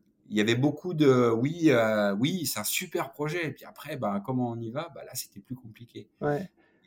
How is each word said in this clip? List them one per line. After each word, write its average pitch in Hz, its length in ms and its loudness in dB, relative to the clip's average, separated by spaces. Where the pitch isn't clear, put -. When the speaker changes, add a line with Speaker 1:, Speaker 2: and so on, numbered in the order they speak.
Speaker 1:
il 104 80 -2
y 107 40 4
avait 113 140 4
beaucoup 147 400 0
de « 127 400 6
oui, 156 340 2
euh, 110 460 4
oui, 151 320 -2
c'est - 120 -4
un 104 40 -6
super - 480 -4
projet ». 151 360 -4
Et 135 40 -6
puis - 140 -16
après, - 300 -12
ben, 104 260 -4
comment 123 280 -2
on 117 100 -6
y 113 120 -8
va ? 156 240 -8
Ben, - 80 -16
là, - 100 -18
c'était - 260 -12
plus - 160 -12
compliqué. 113 520 -20
Speaker 2:
Ouais. 147 300 -2